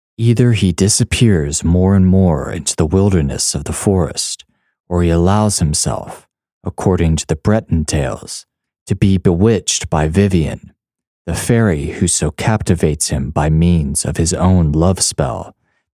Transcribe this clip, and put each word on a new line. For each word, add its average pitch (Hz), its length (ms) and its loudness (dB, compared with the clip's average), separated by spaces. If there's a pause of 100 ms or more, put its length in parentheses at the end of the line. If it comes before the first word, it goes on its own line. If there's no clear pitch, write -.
(160)
Either 120 360 2
he 95 200 2
disappears 92 920 0
more 92 300 2
and 92 120 4
more 92 440 2
into - 260 -6
the 82 100 0
wilderness 90 680 0
of 71 100 -6
the 87 80 -6
forest, - 720 -4 (440)
or 87 140 0
he 85 80 2
allows 98 480 2
himself, - 680 -6 (360)
according 85 540 0
to - 100 -6
the 80 100 -4
Breton 101 480 0
tales, - 600 -6 (400)
to 113 80 -2
be 95 240 2
bewitched 95 720 0
by 78 180 0
Vivian, 87 640 0 (540)
the 85 80 -4
fairy 101 520 0
who - 200 -2
so 78 240 -2
captivates 87 800 -2
him 69 220 -4
by - 200 -2
means 82 540 2
of - 120 -6
his 82 160 -2
own 87 400 2
love 87 280 2
spell - 540 -6 (400)